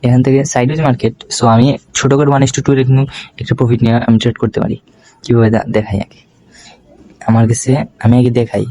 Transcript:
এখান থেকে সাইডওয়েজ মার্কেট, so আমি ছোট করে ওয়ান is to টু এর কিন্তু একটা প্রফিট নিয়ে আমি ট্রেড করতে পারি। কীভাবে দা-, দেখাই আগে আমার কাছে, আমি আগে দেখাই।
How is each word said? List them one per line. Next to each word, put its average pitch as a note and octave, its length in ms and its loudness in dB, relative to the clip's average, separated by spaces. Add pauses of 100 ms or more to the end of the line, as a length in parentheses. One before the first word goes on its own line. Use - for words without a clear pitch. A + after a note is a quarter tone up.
এখান B2+ 200 4
থেকে C3+ 220 2
সাইডওয়েজ C#3 360 -2
মার্কেট, B2 320 -2 (240)
so - 80 -4
আমি A#2+ 320 2 (160)
ছোট - 200 0
করে C#3+ 160 2
ওয়ান C#3+ 140 2
is B2+ 120 0
to C#3 60 -4
টু C#3+ 120 0
এর C3 140 0
কিন্তু C3 160 2 (380)
একটা B2+ 140 -4
প্রফিট A#2+ 280 0
নিয়ে A2+ 120 2 (120)
আমি A2+ 120 4
ট্রেড A#2 180 -2
করতে A2+ 220 -4
পারি। A2 180 -4 (460)
কীভাবে A#2 260 2
দা-, A2 200 -2
দেখাই G#2+ 360 -2
আগে - 160 -20 (1040)
আমার A2+ 220 2
কাছে, A2+ 240 -2 (320)
আমি A#2 140 4
আগে B2 220 2
দেখাই। G#2+ 320 -4